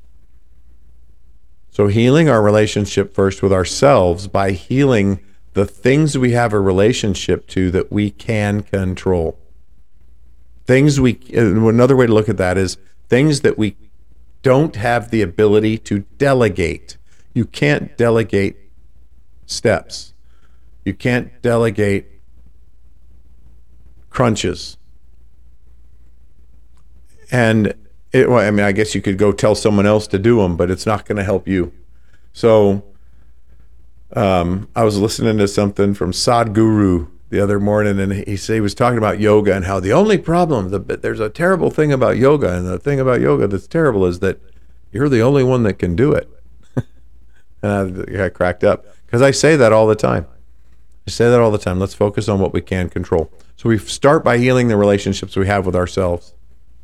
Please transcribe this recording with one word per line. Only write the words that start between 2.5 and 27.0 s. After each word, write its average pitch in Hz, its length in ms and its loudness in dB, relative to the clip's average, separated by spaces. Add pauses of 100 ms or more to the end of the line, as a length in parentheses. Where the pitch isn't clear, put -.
first 98 300 -2
with 95 100 2
ourselves 95 760 2
by 98 240 -2
healing 107 680 0 (320)
the 98 140 -2
things 143 500 0
we 127 140 0
have 117 240 0
a 104 40 2
relationship 98 880 0
to 92 220 -2
that 90 220 -4
we 104 180 -2
can 104 520 -4
control. 92 760 -4 (1300)
Things 139 340 2
we, 123 220 2 (140)
another 113 600 4
way 127 120 4
to 113 80 2
look 110 160 2
at 95 80 -4
that 90 180 0
is 92 220 -4 (320)
things 143 320 2
that - 160 0
we 107 180 -4 (640)
don't 139 360 2
have 117 340 -2
the 110 100 0
ability 107 560 2
to 104 220 -6 (180)
delegate. 104 800 -2 (380)
You 117 100 -2
can't - 540 -4
delegate 113 580 0 (880)
steps. - 680 -6 (720)
You 98 80 -4
can't - 480 -4
delegate 113 800 -2 (1900)
crunches. - 720 -4 (2500)